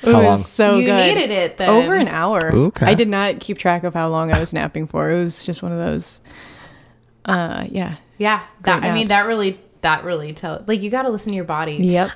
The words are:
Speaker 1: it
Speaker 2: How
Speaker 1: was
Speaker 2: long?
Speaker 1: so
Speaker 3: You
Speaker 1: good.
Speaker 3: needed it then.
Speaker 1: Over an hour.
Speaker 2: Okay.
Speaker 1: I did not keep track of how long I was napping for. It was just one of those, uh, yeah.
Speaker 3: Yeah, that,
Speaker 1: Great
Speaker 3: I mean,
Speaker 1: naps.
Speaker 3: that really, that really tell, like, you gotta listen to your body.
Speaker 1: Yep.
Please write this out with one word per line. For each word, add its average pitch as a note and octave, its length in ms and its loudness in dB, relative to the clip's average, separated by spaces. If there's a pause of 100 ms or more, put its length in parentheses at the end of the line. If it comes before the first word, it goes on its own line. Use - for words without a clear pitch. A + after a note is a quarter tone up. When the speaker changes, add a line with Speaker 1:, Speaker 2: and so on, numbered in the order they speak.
Speaker 1:
it B3 80 0
Speaker 2:
How A#3 80 8
Speaker 1:
was G#3 60 6
Speaker 2:
long? G3+ 180 4
Speaker 1:
so G#3 360 2
Speaker 3:
You B3 80 2
Speaker 1:
good. F#3+ 280 4
Speaker 3:
needed B3+ 160 0
it F#3 280 -2
then. F#3 100 0
Speaker 1:
Over B3 260 4
an D4+ 140 2
hour. E3 440 0
Speaker 2:
Okay. D3 340 2
Speaker 1:
I F#3+ 80 6
did A#3 120 4
not G3+ 320 -2
keep - 180 -8
track F3 280 0
of E3+ 100 -4
how E3 140 -2
long D#3+ 240 -2
I D#3+ 80 2
was E3+ 120 -4
napping D#3 360 -4
for. D#3 240 -2
It F3 100 0
was E3+ 220 -6
just - 180 -8
one F3 80 -6
of E3+ 80 -6
those, E3+ 420 -6 (1040)
uh, F3 460 -4
yeah. F3 260 -6 (220)
Speaker 3:
Yeah, G#3 240 0 (200)
that, F3+ 180 0
Speaker 1:
Great - 100 -2
Speaker 3:
I A3 40 0
mean, A3+ 120 0
Speaker 1:
naps. G3+ 160 4
Speaker 3:
that G#3 60 -2
really, G3+ 320 -2 (220)
that D#3 200 0
really D#3 300 -6
tell, D#3 340 -10
like, G#3+ 160 0
you G#3 80 -6
gotta C4 180 -2
listen G#3+ 220 -4
to G3+ 60 -4
your F3+ 80 -4
body. D#3+ 300 -4
Speaker 1:
Yep. F3+ 420 2